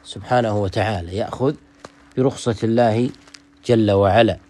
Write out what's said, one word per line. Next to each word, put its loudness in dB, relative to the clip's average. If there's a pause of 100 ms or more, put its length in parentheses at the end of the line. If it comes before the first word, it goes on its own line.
سبحانه -2
وتعالى، -4
يأخذ -4 (640)
برخصة -2
الله 2 (560)
جل 4
وعلا 4 (120)